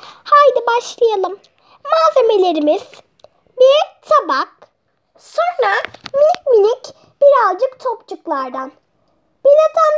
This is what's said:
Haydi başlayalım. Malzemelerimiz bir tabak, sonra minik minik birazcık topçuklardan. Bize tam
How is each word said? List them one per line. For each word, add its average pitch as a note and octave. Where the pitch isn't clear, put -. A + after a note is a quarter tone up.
Haydi C5+
başlayalım. A4
Malzemelerimiz G#4
bir C5+
tabak, F4+
sonra D#5
minik D5+
minik A4
birazcık B4+
topçuklardan. C4+
Bize D#5
tam D#5